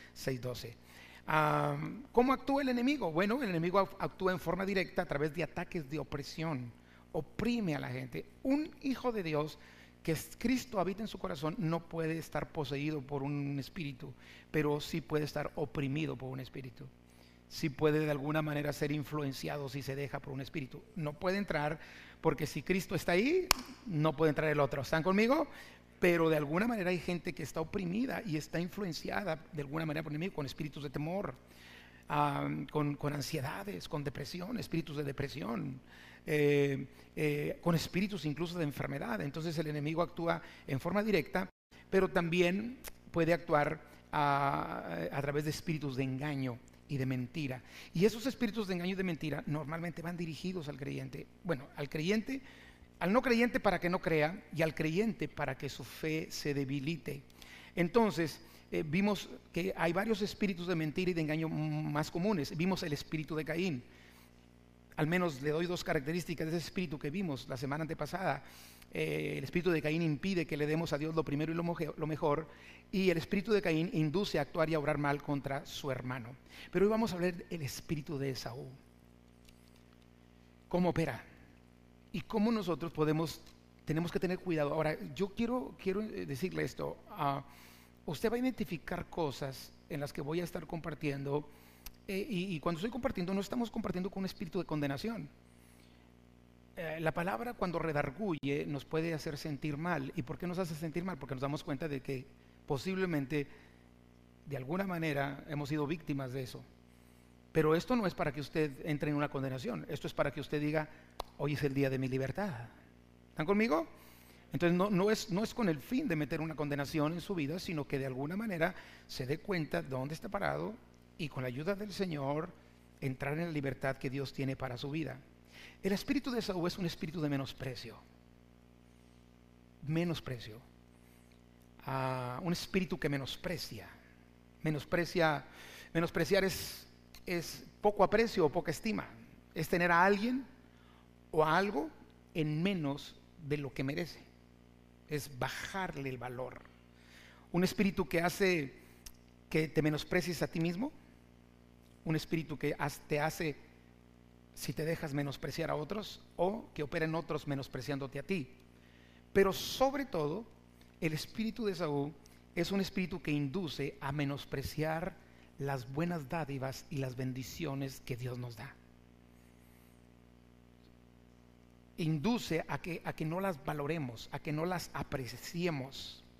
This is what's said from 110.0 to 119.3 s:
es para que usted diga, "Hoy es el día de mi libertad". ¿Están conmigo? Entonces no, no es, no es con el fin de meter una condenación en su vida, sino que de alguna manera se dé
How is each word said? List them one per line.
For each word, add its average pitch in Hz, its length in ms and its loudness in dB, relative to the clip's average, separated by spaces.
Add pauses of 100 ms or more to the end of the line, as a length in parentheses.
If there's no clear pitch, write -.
es 151 60 -8
para 147 180 2
que - 80 -6
usted 147 220 0
diga, 151 260 2 (500)
"Hoy 147 160 0
es 131 100 0
el 139 100 2
día 135 160 4
de 131 100 0
mi 131 80 2
libertad". 127 640 -2 (600)
¿Están 156 160 -4
conmigo? 226 400 4 (680)
Entonces 170 240 4
no, 190 120 4
no 202 220 6
es, - 180 0
no 202 140 0
es 214 100 -4
con 226 140 2
el 156 120 2
fin 254 280 0
de 170 80 2
meter 151 240 0
una 156 160 -4
condenación 143 580 0
en 170 80 -4
su 202 140 -4
vida, 147 240 -2
sino 156 260 -4
que 143 140 -2
de 135 60 -2
alguna 139 320 -4
manera 190 360 0 (340)
se - 180 -6
dé 143 140 -2